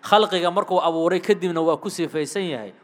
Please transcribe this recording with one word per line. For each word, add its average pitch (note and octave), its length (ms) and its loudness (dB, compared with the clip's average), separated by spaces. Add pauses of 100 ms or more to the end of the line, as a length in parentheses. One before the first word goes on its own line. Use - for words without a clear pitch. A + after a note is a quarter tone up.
Khalqiga F#3+ 480 4
markuu F#3+ 240 0
abuuray E3 420 2
kadibna F3+ 460 0
waa D#3+ 160 2
ku G#3 80 -6
sifaysan D#3+ 560 -4
yahay, A#2 260 -8 (120)